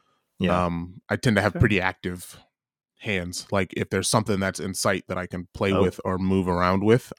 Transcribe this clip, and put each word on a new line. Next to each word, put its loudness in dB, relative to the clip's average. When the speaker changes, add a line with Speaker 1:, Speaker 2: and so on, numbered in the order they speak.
Speaker 1:
Yeah. 2
Speaker 2:
Um, -6
I 0
tend 2
to 6
have 2
Speaker 1:
Fair. -2
Speaker 2:
pretty 4
active -6
hands. -6
Like, 0
if -4
there's 0
something 2
that's -2
in -6
sight -2
that -6
I -4
can -10
play 0
Speaker 1:
Oh. 2
Speaker 2:
with 0
or -2
move 2
around 2
with, 4